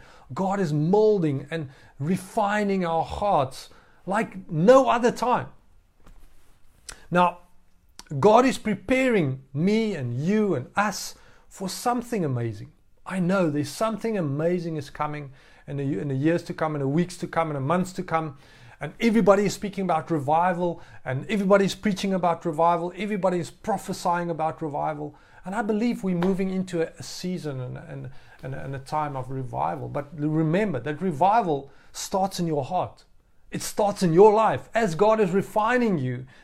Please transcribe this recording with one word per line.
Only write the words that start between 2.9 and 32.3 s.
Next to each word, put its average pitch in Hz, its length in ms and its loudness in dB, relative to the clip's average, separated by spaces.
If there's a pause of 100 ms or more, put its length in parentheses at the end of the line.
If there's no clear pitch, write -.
hearts 170 640 -2 (360)
like 196 440 -4
no 233 400 6
other 233 220 2
time. 220 360 -2 (1600)
Now, 175 280 4 (840)
God 214 260 8
is 262 120 2
preparing 214 840 0 (100)
me 208 420 2
and 123 240 -4
you 196 360 2
and 123 200 -4
us 202 400 -2 (320)
for 190 220 -10
something 240 560 -2
amazing. 120 480 -6 (320)
I 185 140 -6
know 180 300 2
there's 143 200 -2
something 220 480 -4
amazing 165 580 -2
is 147 140 -8
coming 151 420 -8 (340)
in 143 120 -8
the, 139 60 -4
in 151 260 -4
the 135 60 -2
years 165 280 2
to 175 100 -10
come, 156 220 -4
in 143 60 -4
the 135 80 -2
weeks 170 280 0
to 170 100 -8
come, 165 220 -2
in 151 40 -6
the 139 80 -4
months 175 320 0
to 185 100 -8
come. 160 340 -4 (420)
And 147 200 -10
everybody 202 460 6
is 185 100 -2
speaking 196 300 -6
about 165 260 -2
revival, 165 720 0 (200)
and 135 280 -6
everybody 196 340 4
is 185 80 -2
preaching 196 400 -2
about 175 320 0
revival, 170 500 2
everybody 190 440 -2
is 151 100 -6
prophesying 185 800 -4
about 160 320 -4
revival. 151 540 -6 (300)
And 185 100 -8
I 233 80 -2
believe 220 400 -2
we're 185 120 0
moving 190 360 0
into 185 320 -4
a, - 160 -6
a - 20 -14
season 151 580 -8
and, 127 180 -10
and, 143 320 -14 (340)
and, 135 100 -10
and 143 220 -10
a 135 40 -8
time 147 360 -4
of 131 160 -8
revival. 131 580 -4
But 135 240 -8
remember 156 680 0
that 147 200 -6
revival 180 680 0 (200)
starts - 480 -4